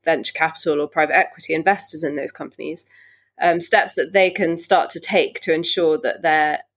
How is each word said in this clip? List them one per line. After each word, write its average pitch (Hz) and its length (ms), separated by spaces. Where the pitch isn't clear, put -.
venture 151 280
capital 147 480
or 147 80
private 156 280
equity - 380
investors 165 480
in 147 140
those 139 160
companies, - 520
um, 175 200
steps - 340
that 170 180
they 190 180
can 170 280
start - 320
to - 80
take - 440
to 165 120
ensure 165 440
that 156 240
their 156 380